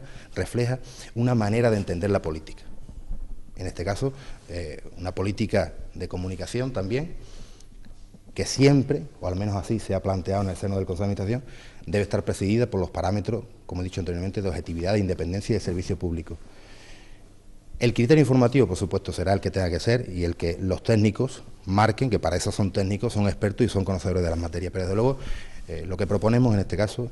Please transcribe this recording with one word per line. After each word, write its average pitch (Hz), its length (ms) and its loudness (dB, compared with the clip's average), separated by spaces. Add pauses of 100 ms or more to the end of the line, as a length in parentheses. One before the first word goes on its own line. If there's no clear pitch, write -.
(360)
refleja 120 440 -2 (360)
una 123 180 2
manera 113 380 4
de 107 60 4
entender 92 320 0
la 95 120 4
política. - 420 -8 (960)
En 92 80 -4
este 87 160 -6
caso, 131 300 -2 (340)
eh, 85 340 -8 (160)
una 90 160 -4
política 98 600 0 (200)
de 87 140 -8
comunicación 92 640 -4
también, 110 460 -4 (1160)
que 95 120 -2
siempre, 139 580 6 (160)
o 90 80 -6
al 90 80 0
menos 101 220 0
así 104 220 -2
se - 140 -2
ha 95 80 2
planteado 95 420 0
en 95 60 0
el 87 60 -4
seno 98 220 -2
del 95 80 0
Consejo 95 220 -2
de 101 40 2
Administración, 107 320 -2 (420)
debe 101 180 2
estar - 200 0
presidida 107 440 2
por 95 120 -2
los 85 100 0
parámetros, 101 540 -2 (220)
como 90 160 -6
he - 20 -2
dicho 92 160 -4
anteriormente, 92 420 -2
de 98 60 -2
objetividad, 85 460 -2
de 107 60 4
independencia 90 540 0
y - 20 4
de 95 40 2
servicio 90 400 -2
público. 82 380 -4 (1400)
El 120 140 4
criterio 151 280 8
informativo, 127 440 6
por 90 120 0
supuesto, 92 340 -2
será 92 220 0
el 92 80 2
que 95 100 -2
tenga 92 180 0
que 85 120 0
ser 120 280 2
y 90 140 -2
el 85 140 0
que 85 240 -2
los 92 200 0
técnicos 110 640 2 (220)
marquen, 107 440 4
que 95 100 4
para 90 180 2
eso 101 160 -2
son 98 180 2
técnicos, 101 400 0
son 104 160 2
expertos 101 380 2
y 98 40 4
son 95 140 2
conocedores 90 400 0
de 82 60 2
las 82 100 0
materias. 85 320 -4
Pero, 92 140 -4
desde 95 100 0
luego, 131 220 2 (500)
eh, 82 180 -8
lo 92 120 -4
que 92 100 0
proponemos 110 460 4
en 101 80 4
este - 160 -2
caso 113 340 0